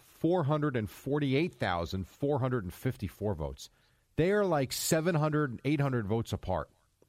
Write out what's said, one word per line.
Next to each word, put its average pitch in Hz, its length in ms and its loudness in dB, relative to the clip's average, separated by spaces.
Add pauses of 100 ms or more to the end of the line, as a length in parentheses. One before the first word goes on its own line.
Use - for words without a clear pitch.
four 170 380 0
hundred 147 340 2
and 107 100 -2
forty-eight 143 680 0
thousand 90 520 -2
four 143 300 0
hundred 123 260 0
and 87 80 -6
fifty-four 101 600 -4
votes. 73 340 -8 (480)
They 170 140 4
are, 208 160 2
like, 143 260 0
seven 170 420 2
hundred, 151 520 0
eight 143 160 2
hundred 123 240 0
votes 110 260 -2
apart. 87 380 -4 (380)